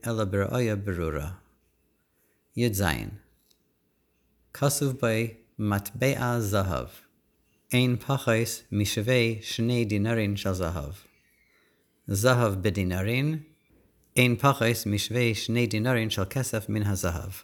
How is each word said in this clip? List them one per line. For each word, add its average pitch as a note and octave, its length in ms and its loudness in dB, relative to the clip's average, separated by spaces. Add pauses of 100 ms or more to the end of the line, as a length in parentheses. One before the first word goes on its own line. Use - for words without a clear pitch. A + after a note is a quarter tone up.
אלא A2+ 180 0
בראיה G#2 520 0
ברורה. E2+ 540 -4 (1300)
יז. G#2+ 280 0 (1700)
כתוב C#3 480 0
בו A#2+ 60 0 (520)
מטבע A#2+ 840 0
זהב, F#2+ 460 0 (840)
אין B2 240 4
פחות A#2 680 0 (100)
משווה A2 720 0
שני A#2+ 420 0
דינרים G#2 520 0
של G2 160 -2
זהב. E2+ 400 -4 (1120)
זהב A2 480 4
בדינרים, G2+ 880 0 (720)
אין B2 200 6
פחות A#2+ 500 2
משווה A2 480 0
שני A#2 320 0
דינרים A2 440 0
של G2+ 140 -2
כסף A#2 440 -4
מן G#2+ 140 0
הזהב, F#2+ 480 -2 (140)